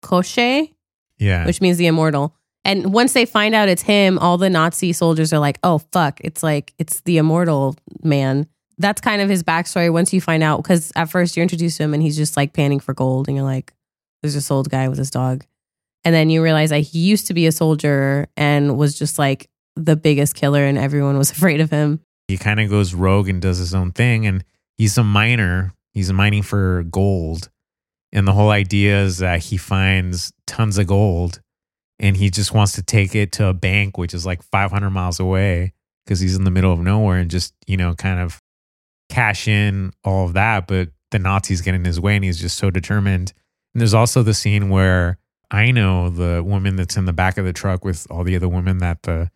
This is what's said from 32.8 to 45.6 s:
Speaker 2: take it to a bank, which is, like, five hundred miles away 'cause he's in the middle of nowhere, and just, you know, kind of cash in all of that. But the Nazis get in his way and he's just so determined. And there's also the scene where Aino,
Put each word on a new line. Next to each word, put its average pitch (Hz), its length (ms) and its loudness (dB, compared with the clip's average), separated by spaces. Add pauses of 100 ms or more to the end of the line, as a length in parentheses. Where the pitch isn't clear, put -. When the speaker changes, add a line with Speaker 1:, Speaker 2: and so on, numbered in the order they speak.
Speaker 2:
take 98 300 0
it 104 200 0
to 104 140 0
a 92 60 0
bank, 98 440 -2
which 87 160 -6
is, 87 120 -8
like, 90 160 -6
five 98 300 -2
hundred 98 200 -2
miles 90 280 -4
away 92 540 0 (340)
'cause 92 140 0
he's 92 160 0
in 95 80 0
the 92 60 2
middle 92 200 2
of 85 80 0
nowhere, 98 380 2
and 87 120 -2
just, 87 240 -6 (140)
you 101 80 -2
know, 90 180 -2
kind 92 280 -4
of 85 200 -8 (680)
cash 110 380 -2
in 101 440 0 (120)
all 95 220 0
of 85 80 -4
that. 98 340 0
But 92 220 -2 (220)
the 107 80 -2
Nazis 95 420 -2
get 92 140 -2
in 90 100 -2
his 85 140 -2
way 101 160 0
and 98 80 0
he's 87 160 -2
just 87 180 -6
so 98 120 0
determined. 95 640 -2 (400)
And 120 80 -2
there's 107 140 2
also 117 280 4
the 107 120 2
scene 101 340 0
where 92 480 2 (340)
Aino, 101 580 2